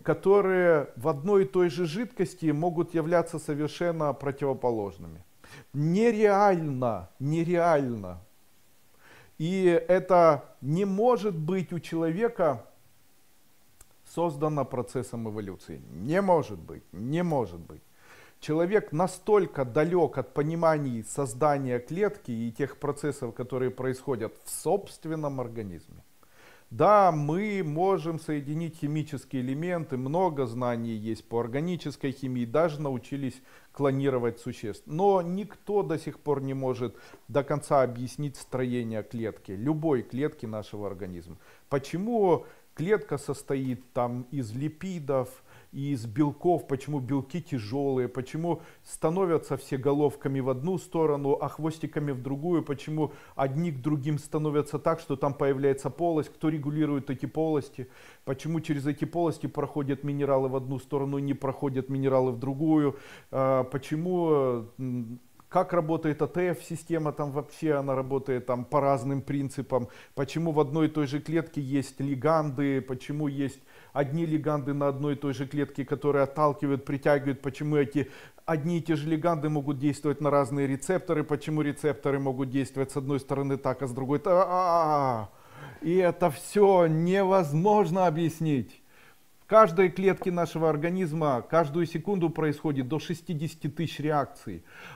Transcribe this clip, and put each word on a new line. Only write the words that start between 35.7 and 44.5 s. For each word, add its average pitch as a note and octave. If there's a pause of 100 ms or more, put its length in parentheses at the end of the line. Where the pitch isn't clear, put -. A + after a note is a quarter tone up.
до D#3
сих -
пор C#3
не C3+
может B2+ (320)
до C#3
конца C#3+
объяснить B2+
строение A#2+
клетки, G#2+
любой D3
клетки C3+
нашего G#2+
организма. F2+ (320)
Почему F#3 (280)
клетка F#3+
состоит C3+
там B2
из A#2+